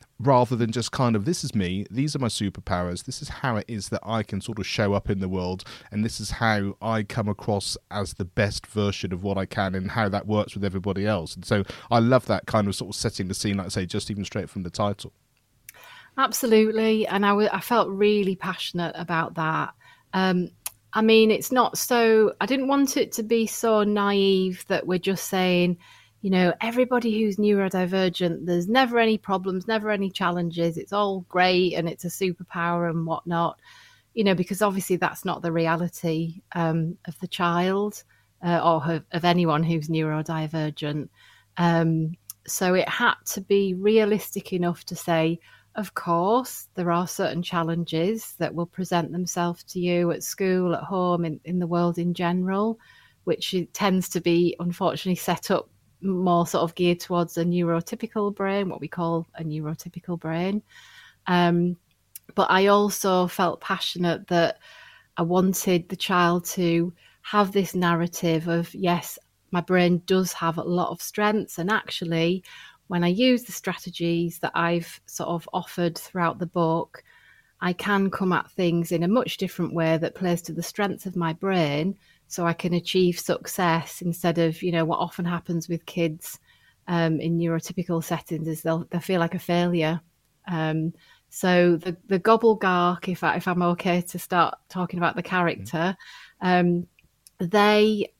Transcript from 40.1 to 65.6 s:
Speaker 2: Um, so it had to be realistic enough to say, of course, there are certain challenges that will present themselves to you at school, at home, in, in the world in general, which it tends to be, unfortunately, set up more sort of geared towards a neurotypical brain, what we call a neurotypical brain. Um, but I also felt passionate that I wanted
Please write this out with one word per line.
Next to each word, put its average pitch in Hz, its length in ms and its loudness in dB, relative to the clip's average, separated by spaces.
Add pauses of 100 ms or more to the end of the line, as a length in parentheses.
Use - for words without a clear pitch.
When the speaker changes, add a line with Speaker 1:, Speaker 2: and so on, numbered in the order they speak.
Speaker 2:
Um, 165 560 2 (320)
so 185 300 0
it 185 120 2
had - 280 2 (180)
to 202 80 -8
be 196 320 2
realistic 208 800 2
enough 175 320 -2
to 175 100 -10
say, 165 440 0 (360)
of 202 180 -8
course, 190 840 -2
there 175 160 0
are 175 160 0
certain 175 340 -4
challenges 170 960 -2
that 165 160 -2
will 170 140 -4
present 175 440 -2
themselves 175 520 -4
to - 160 -10
you 175 320 2
at - 100 -4
school, 185 540 0
at - 80 -4
home, 175 420 0
in, 156 200 -6
in 180 140 -2
the 175 80 0
world 175 300 0
in 175 160 0
general, 185 640 0 (460)
which - 300 -2
it 180 200 -4
tends 185 360 0
to 175 120 -2
be, 170 380 4
unfortunately, 175 560 -2
set - 340 -2
up 180 200 0 (320)
more 180 460 2
sort - 160 0
of 170 100 -2
geared 175 260 2
towards 175 380 -2
a 170 80 2
neurotypical 175 920 0
brain, 196 320 0
what - 140 -8
we 147 60 -6
call 165 480 -2
a 160 80 -10
neurotypical 160 760 -6
brain. 180 440 -4 (640)
Um, 175 500 4 (560)
but - 160 2
I 190 180 6
also 196 600 4
felt 175 340 -2
passionate 180 640 -2
that 170 300 4 (580)
I 175 60 -2
wanted 180 640 2